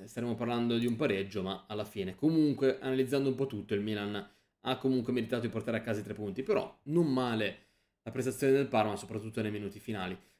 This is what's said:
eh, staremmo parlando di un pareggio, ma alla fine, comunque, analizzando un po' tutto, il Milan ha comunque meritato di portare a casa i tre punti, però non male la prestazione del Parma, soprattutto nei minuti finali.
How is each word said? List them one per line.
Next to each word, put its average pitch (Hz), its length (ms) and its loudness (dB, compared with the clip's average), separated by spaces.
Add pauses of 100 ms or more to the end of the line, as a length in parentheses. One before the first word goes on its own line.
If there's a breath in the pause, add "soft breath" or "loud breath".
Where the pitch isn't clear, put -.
eh, 101 40 -16
staremmo 120 280 -4
parlando 120 440 0
di 120 80 2
un 117 100 0
pareggio, 98 460 0
ma 92 260 -4
alla 107 160 -4
fine, 95 300 -6
comunque, 147 680 4
analizzando 131 480 2
un 120 80 2
po' 135 100 0
tutto, 104 280 -4
il 101 60 2
Milan 104 520 -4 (340 soft breath)
ha 127 120 0
comunque 127 340 2
meritato 117 300 0
di 113 60 0
portare 110 300 -2
a - 20 -6
casa 110 200 -2
i 101 40 -6
tre 104 100 -8
punti, 104 280 -6
però - 420 -2
non 156 280 2
male 113 540 0 (360 soft breath)
la 113 100 -10
prestazione 127 400 2
del 135 160 4
Parma, 107 280 2
soprattutto 110 460 -6
nei 107 80 0
minuti 104 300 -6
finali. 92 360 -4 (240 soft breath)